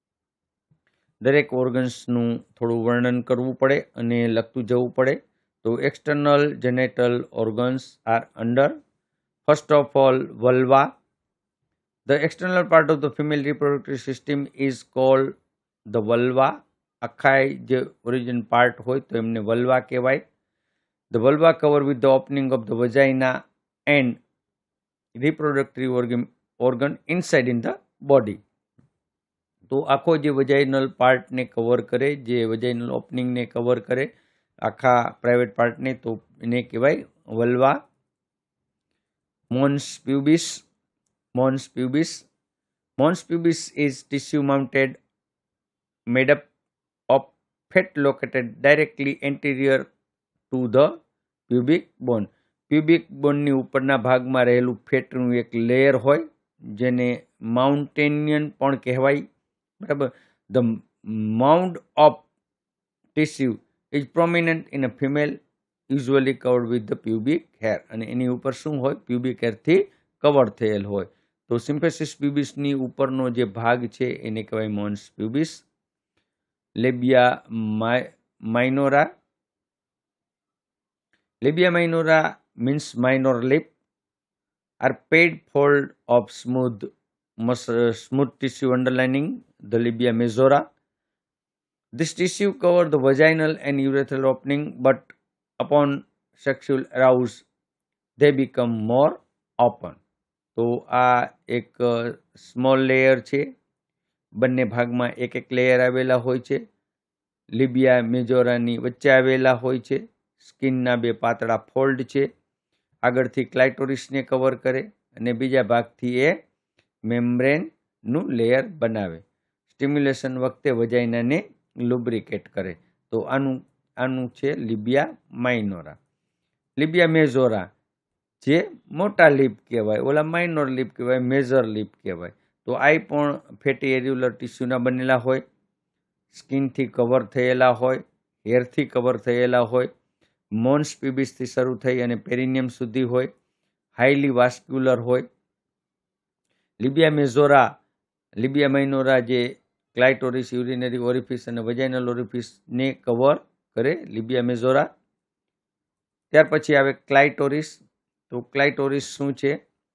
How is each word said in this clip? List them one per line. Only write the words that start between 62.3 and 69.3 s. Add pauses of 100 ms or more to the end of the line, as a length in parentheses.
tissue (380)
is
prominent (120)
in
a
female, (540)
usually
covered
with
the (120)
pubic (240)
hair. (120)
અને
એની
ઉપર
શું
હોય?
પ્યુબિક